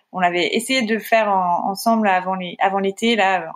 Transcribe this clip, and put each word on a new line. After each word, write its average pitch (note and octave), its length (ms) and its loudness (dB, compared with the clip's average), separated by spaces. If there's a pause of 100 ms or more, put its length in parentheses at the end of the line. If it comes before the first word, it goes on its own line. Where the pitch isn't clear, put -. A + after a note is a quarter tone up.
(140)
on F#3 60 -6
avait F3 360 0
essayé C4 280 0
de G#3+ 160 -2
faire G#3+ 300 2
en, F3+ 380 0
ensemble A3 400 0
avant F#3 280 0
les, F3+ 240 -8
avant G3 180 0
l'été, G3 380 0
là, F#3+ 400 0